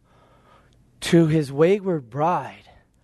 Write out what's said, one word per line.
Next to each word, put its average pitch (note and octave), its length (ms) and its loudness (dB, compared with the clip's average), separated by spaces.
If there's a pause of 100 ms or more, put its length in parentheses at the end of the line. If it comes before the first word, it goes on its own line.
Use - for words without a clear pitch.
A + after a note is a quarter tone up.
(1000)
to E3+ 260 2
his D3+ 260 -2
wayward E3 580 0
bride, D3+ 580 -6 (360)